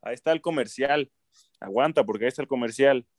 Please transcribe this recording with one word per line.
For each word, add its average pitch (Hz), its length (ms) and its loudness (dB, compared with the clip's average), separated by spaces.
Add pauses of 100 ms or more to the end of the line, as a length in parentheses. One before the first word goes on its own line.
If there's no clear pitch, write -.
ahí 120 140 -10
está 160 160 -4
el 160 100 -2
comercial. 139 680 -2 (480)
Aguanta, 131 440 2
porque 107 220 -2
ahí 123 40 2
está 139 120 -10
el 131 60 -6
comercial. 127 580 2 (120)